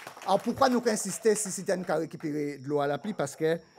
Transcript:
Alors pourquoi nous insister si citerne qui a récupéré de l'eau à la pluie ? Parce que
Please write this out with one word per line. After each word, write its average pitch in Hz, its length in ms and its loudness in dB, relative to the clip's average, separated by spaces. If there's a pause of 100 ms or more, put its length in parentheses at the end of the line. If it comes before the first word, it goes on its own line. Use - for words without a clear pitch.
(240)
Alors 190 180 4
pourquoi 262 280 4
nous 240 180 2
insister 208 480 2
si - 160 -4
citerne 185 340 -2
qui 180 60 -2
a 156 60 2
récupéré 151 600 -4
de 131 100 -12
l'eau 147 120 2
à 143 80 2
la 143 100 0
pluie ? 208 160 -6
Parce 139 220 -2
que 160 240 2 (200)